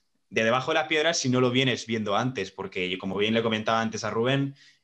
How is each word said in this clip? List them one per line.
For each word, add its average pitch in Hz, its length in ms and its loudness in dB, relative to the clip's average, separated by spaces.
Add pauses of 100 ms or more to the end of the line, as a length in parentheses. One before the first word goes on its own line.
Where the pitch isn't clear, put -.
(300)
De 113 120 0
debajo 131 280 2
de 160 60 2
las 160 120 0
piedras 160 300 2
si 131 100 -2
no 127 140 4
lo 123 80 4
vienes 127 360 0
viendo 107 300 -2
antes, 101 340 -2
porque 92 380 -6
yo, 92 100 -4
como 98 200 -4
bien 107 160 2
le 117 80 2
comentaba 113 400 0
antes 110 220 -4
a 107 60 -2
Rubén, 139 460 0 (280)